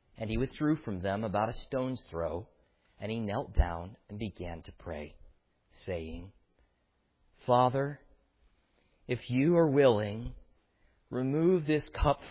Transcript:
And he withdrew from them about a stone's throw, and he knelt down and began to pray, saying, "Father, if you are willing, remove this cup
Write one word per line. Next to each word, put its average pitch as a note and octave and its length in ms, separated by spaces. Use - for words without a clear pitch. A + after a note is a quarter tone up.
And G#2+ 120
he A2 80
withdrew D3+ 400
from G2 240
them G2 240
about G#2 240
a - 40
stone's C3 560
throw, E2 380
and G#2 120
he A2+ 80
knelt A2 340
down F2 420
and G#2 80
began F2 460
to - 80
pray, D2+ 440
saying, E2+ 460
"Father, B2+ 540
if B2 220
you C#3 280
are E3 100
willing, A#2+ 640
remove D3 580
this D3+ 220
cup - 400